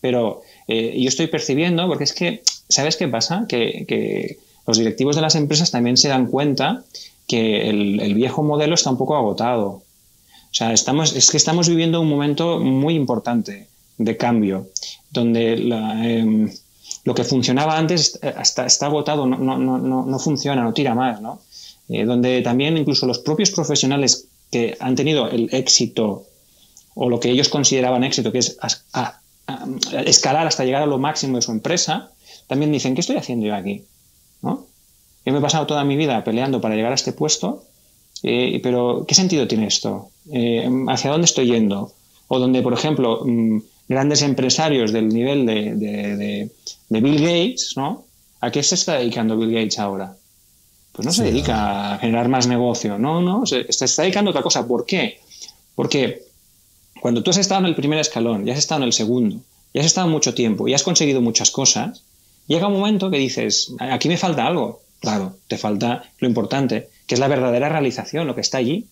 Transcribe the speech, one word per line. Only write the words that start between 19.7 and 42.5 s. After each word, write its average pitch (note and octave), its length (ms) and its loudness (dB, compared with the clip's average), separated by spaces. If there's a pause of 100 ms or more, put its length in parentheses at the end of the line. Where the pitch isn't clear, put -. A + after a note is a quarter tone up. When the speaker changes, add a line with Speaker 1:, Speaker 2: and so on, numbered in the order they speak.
Speaker 1:
no, C3 260 0
no C3+ 140 -2
funciona, C#3 440 0
no A2+ 100 0
tira C3+ 220 2
más, A#2+ 260 0
¿no? A#2 200 -12 (480)
Eh, G#2+ 160 0
donde B2 360 4
también C3 360 2
incluso C#3 280 2
los B2 140 0
propios D#3 320 2
profesionales C#3 760 0 (240)
que A#2 280 0
han B2+ 160 0
tenido C#3+ 340 2
el A#2 240 0
éxito A#2 720 0 (680)
o B2 140 0
lo A#2 100 2
que A#2+ 100 0
ellos C3+ 200 4
consideraban B2+ 540 2
éxito, B2 280 -2
que B2 80 0
es - 220 -2
as-, - 320 -6
a, - 260 -6 (260)
a, B2+ 220 -10 (400)
escalar D#3 400 4
hasta C#3+ 180 0
llegar C3+ 160 2
a D3+ 60 2
lo C#3+ 100 2
máximo C3+ 380 -2
de A#2 80 0
su - 80 -4
empresa, D3 580 -2 (380)
también D3 240 0
dicen, C3 240 0
"¿Qué D#3+ 60 -2
estoy B3+ 160 -2
haciendo A#2+ 280 -2
yo G#2 80 0
aquí?", G2+ 300 -6 (580)
¿no? - 240 -6 (600)
Yo C3+ 80 0
me C#3+ 40 2
he C#3+ 40 2
pasado D3 260 0
toda D3 160 0
mi C#3 140 2
vida C#3 260 0
peleando B2 380 0
para G#2+ 140 -2
llegar A2+ 160 0
a C3+ 40 -2
este C#3 180 -4
puesto, D#3 500 -4 (600)
eh, B2 400 0
pero B2 440 0
¿qué - 60 -2
sentido F3 340 2
tiene A2 200 0
esto? G2+ 420 -4 (220)
Eh, A#2 360 0 (200)
¿hacia C3 240 0
dónde E3 140 2
estoy C#3 220 2
yendo? A2 460 0 (340)
O C3 120 0
donde, B2+ 240 2